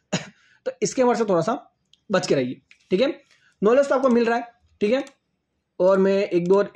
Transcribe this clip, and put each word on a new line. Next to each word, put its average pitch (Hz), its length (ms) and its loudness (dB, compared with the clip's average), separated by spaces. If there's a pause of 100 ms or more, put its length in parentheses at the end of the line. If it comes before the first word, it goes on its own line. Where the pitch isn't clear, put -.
(140)
<coughs> - 520 -12
तो 523 60 -8 (100)
इसके 247 220 -2
वजह 240 160 2
से 226 60 -2
थोड़ा 180 160 0
सा 226 320 -6 (380)
बच 185 160 -2
के 175 80 0
रहिए, 131 260 -4 (300)
ठीक 190 100 0
है। - 180 -2 (420)
नॉलेज 247 280 2
तो 294 60 0
आपको 262 140 2
मिल 233 160 2
रहा 233 120 -2
है, 240 100 -10 (340)
ठीक 208 120 0
है। 277 100 -2 (760)
और 190 180 4
मैं 196 280 2
एक 175 220 -2
दो 196 100 4
और 196 180 0